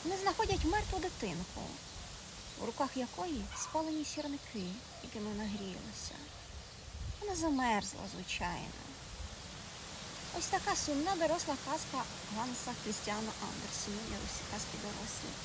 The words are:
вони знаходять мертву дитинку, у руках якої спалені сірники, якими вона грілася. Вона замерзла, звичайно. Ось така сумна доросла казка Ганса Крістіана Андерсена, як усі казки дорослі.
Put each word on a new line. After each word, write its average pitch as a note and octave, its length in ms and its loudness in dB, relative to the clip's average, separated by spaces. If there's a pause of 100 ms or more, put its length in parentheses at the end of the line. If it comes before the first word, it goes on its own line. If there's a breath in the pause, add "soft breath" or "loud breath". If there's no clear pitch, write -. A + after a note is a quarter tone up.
вони F#4 140 0
знаходять G4 480 4
мертву G4 340 4
дитинку, F3+ 640 -2 (1000)
у G3 40 0
руках B3+ 300 0
якої C4 460 0 (160)
спалені D#4 480 2
сірники, C#4+ 580 -2 (400)
якими G#3+ 260 -4
вона G#3 140 -2
грілася. G3 720 -4 (1040)
Вона G4+ 140 0
замерзла, C4 640 4 (160)
звичайно. F3 680 -4 (1600)
Ось - 60 6
така F#4+ 300 6
сумна D#4 400 6
доросла D#4+ 400 4 (100)
казка C#4 380 2 (340)
Ганса B3 340 2 (120)
Крістіана G#3+ 480 2 (100)
Андерсена, G#3 600 0 (100)
як G3+ 140 -2
усі - 260 0
казки G#3+ 300 0
дорослі. G#3 500 -2 (120)